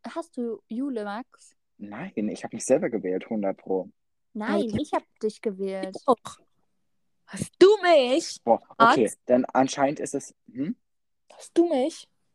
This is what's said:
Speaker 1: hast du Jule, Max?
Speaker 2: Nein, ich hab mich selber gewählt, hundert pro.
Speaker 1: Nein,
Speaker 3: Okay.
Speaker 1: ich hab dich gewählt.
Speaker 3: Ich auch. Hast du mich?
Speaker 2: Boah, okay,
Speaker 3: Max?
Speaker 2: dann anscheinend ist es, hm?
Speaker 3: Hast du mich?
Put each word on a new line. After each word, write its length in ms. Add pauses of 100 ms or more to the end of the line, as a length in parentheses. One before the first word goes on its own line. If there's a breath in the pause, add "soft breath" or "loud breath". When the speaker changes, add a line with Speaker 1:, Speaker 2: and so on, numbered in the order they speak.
(140)
Speaker 1:
hast 220
du 320
Jule, 360
Max? 520 (220)
Speaker 2:
Nein, 500
ich 160
hab 80
mich 120
selber 260
gewählt, 400
hundert 280
pro. 300 (440)
Speaker 1:
Nein, 320
Speaker 3:
Okay. 160
Speaker 1:
ich 120
hab 100 (200)
dich 180
gewählt. 560
Speaker 3:
Ich 120
auch. 80 (1120)
Hast 320
du 100 (140)
mich? 640
Speaker 2:
Boah, 160 (180)
okay, 260
Speaker 3:
Max? 220
Speaker 2:
dann 200
anscheinend 540
ist 140
es, 200 (180)
hm? 240 (560)
Speaker 3:
Hast 240
du 120
mich? 400 (260)